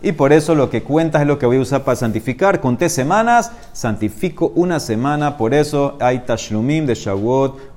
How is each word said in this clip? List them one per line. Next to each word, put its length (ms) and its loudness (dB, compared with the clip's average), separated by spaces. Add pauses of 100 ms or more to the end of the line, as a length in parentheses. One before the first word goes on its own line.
Y 120 0
por 180 4
eso 240 4
lo 140 2
que 120 -2
cuentas 420 2
es 40 2
lo 100 2
que 80 -2
voy 120 4
a 20 4
usar 240 -2
para 140 0
santificar. 640 0
Conté 260 0
semanas, 640 2 (220)
santifico 840 -4
una 240 0
semana. 560 -2
Por 180 0
eso 460 0
hay 200 2
Tashlumim 680 -2
de 100 2
Shavuot, 640 0 (180)